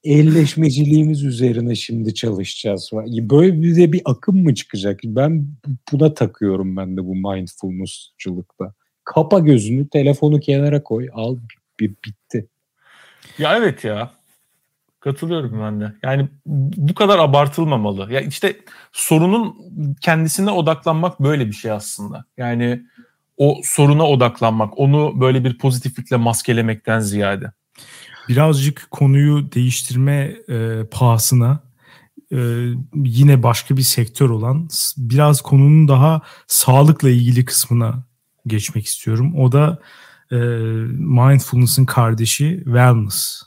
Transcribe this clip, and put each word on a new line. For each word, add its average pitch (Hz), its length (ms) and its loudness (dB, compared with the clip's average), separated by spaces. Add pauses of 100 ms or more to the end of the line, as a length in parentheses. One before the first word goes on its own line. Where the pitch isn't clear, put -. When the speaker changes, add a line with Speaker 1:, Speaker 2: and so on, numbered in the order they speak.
Speaker 1:
Elleşmeciliğimiz 151 1200 2
üzerine 120 500 -2
şimdi 110 400 -6
çalışacağız. 101 760 -6 (300)
Böyle 156 420 4
bir 170 140 2
de 170 160 6
bir 180 120 -2
akım 185 380 0
mı 147 120 4
çıkacak? 101 500 -6
Ben 143 420 -2 (460)
buna 156 220 2
takıyorum 95 640 -4
ben 92 200 -8
de 92 100 -8
bu 92 80 -8
mindfulnessçılıkta. 95 1600 -10 (300)
Kapa 165 340 0
gözünü, 135 500 2
telefonu 147 520 0
kenara 143 420 0
koy, 120 300 -6
al, 117 240 -6 (440)
bi-, 101 140 -4 (120)
bitti. 107 400 -12 (920)
Speaker 2:
Ya 156 180 -2
evet 214 280 -2
ya. 107 260 -8 (880)
Katılıyorum 139 600 -6
ben 107 200 -6
de. 107 120 -8 (100)
Yani 139 260 -2 (480)
bu 156 180 -2
kadar 202 240 2
abartılmamalı. 139 920 0
Ya 135 80 -2
işte 147 360 -6 (360)
sorunun 180 640 0 (460)
kendisine 160 500 0
odaklanmak 160 680 -2
böyle 139 260 0
bir 104 60 -8
şey 110 180 -10
aslında. - 540 -12 (120)
Yani 120 460 -4 (540)
o 147 280 2
soruna 147 420 2
odaklanmak, 117 720 0
onu 143 420 0
böyle 131 240 2
bir 127 140 -4
pozitiflikle 127 580 -4
maskelemekten 113 840 -2
ziyade. 101 520 -4 (760)
Speaker 3:
Birazcık 143 640 0
konuyu 143 640 2
değiştirme, 131 840 -2 (120)
e, 113 320 -4 (100)
pahasına, 123 680 2 (720)
e, - 40 -4 (580)
yine 135 480 4
başka 120 340 0
bir 131 60 -2
sektör 123 480 0
olan 123 400 -2
s-, - 240 -6 (160)
biraz 147 300 4
konunun 143 480 6
daha 147 320 4 (260)
sağlıkla 143 640 4
ilgili 123 340 2
kısmına 120 580 -2 (440)
geçmek 107 400 -4
istiyorum. 127 520 -2
O 127 140 2
da, 151 260 2 (540)
e, 123 40 -4 (600)
mindfulness'ın 131 880 4
kardeşi 117 800 -2
wellness. 120 840 0